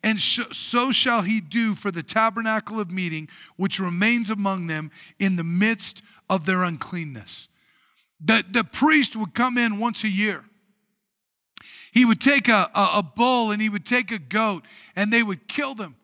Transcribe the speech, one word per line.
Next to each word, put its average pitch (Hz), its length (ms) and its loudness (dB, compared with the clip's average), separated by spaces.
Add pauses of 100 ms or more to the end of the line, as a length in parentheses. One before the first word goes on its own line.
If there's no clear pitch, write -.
and 214 160 0
sh-, - 220 0 (100)
so 247 400 -2
shall 233 320 2
he 214 180 0
do 208 320 -2
for 196 180 -4
the 170 120 -8
tabernacle 220 760 -2
of 180 120 -6
meeting, 160 360 -6 (280)
which - 240 -2
remains 196 500 0
among 196 380 -2
them 156 240 -6 (260)
in 196 180 2
the 170 80 -2
midst 185 600 0 (260)
of 185 160 0
their 185 180 2
uncleanness." 156 880 -8 (760)
The, 220 260 4
the 220 140 2
priest 285 520 2
would 214 180 -6
come 247 240 0
in 226 220 0
once 226 240 -4
a 214 60 0
year. 190 360 -2 (1500)
He 247 140 6
would 226 160 4
take 277 260 4
a, 208 280 4
a, 196 220 4
a 202 60 0
bull 233 480 2
and 208 100 -2
he 220 80 0
would 202 160 -6
take 240 260 0
a 214 80 -6
goat, 185 460 -2 (300)
and 208 160 0
they 233 120 4
would 196 240 -6
kill 277 260 -4
them. 185 300 -12